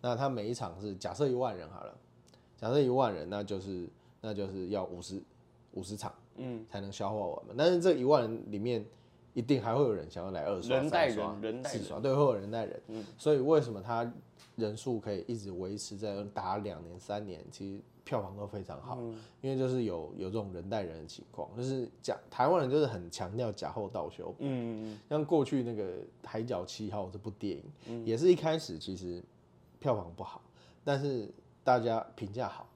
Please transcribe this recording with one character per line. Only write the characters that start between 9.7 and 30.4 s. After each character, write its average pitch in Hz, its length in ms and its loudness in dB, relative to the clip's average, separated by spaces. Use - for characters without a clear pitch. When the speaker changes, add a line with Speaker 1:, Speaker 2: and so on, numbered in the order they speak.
Speaker 1:
会 139 80 6
有 123 100 6
人 85 180 -2
想 87 140 -6
要 95 80 -6
来 90 120 -2
二 92 160 0
刷、 120 160 2
Speaker 2:
人 143 140 2
带 165 160 6
人， 120 80 2
Speaker 1:
三 104 100 0
刷、 101 160 -4
Speaker 2:
人 113 220 -4
带 - 100 -6
人。 107 100 -2
Speaker 1:
四 - 40 -6
刷， 85 140 -6
对， 135 120 4
会 139 100 6
有 131 120 6
人 101 160 -4
带 113 140 -2
人。 - 240 -8
Speaker 2:
嗯。 110 160 -8
Speaker 1:
所 151 160 4
以 143 60 6
为 147 220 6
什 117 120 -4
么 98 80 -6
他 117 300 -2
人 107 200 0
数 113 240 -2
可 104 120 -4
以 92 140 -2
一 120 100 -2
直 98 140 -8
维 92 260 -4
持 101 200 -8
在 101 260 -4
打 98 260 -2
两 90 260 -6
年、 87 160 -14
三 104 260 -4
年， 87 240 -10
其 98 180 -8
实 98 140 -10
票 117 180 -2
房 98 140 -10
都 101 100 -6
非 101 160 -6
常 - 180 -10
好， 127 200 -8
Speaker 2:
嗯。 113 180 -8
Speaker 1:
因 135 100 -2
为 135 80 0
就 131 100 2
是 127 140 2
有， 85 340 -2
有 92 140 -4
这 107 80 -2
种 98 140 -4
人 90 180 -8
带 107 120 0
人 80 180 -6
的 78 60 -12
情 - 260 -16
况， - 240 -8
就 120 60 -4
是 131 280 -2
假-， - 160 -2
台 127 160 4
湾 175 140 6
人 131 100 2
就 143 80 6
是 151 80 6
很 90 240 -4
强 95 260 -6
调 120 140 0
假 82 220 -6
后 104 160 -4
倒 85 200 -4
修。 87 300 -8
Speaker 2:
嗯， - 80 -4
嗯， 117 460 -4
嗯。 107 60 -12
Speaker 1:
像 151 160 0
过 147 200 6
去 131 200 2
那 117 100 -2
个 107 80 -2
《海 - 180 -6
角 113 240 -2
七 104 280 -8
号》 101 180 -4
这 98 80 -12
部 104 120 -8
电 95 260 -4
影， - 80 -12
Speaker 2:
嗯。 117 180 -6
Speaker 1:
也 113 100 2
是 170 140 8
一 180 60 10
开 160 200 2
始 95 220 -6
其 92 180 -6
实 90 240 -8
票 127 160 2
房 87 180 -8
不 - 80 -12
好， - 180 -12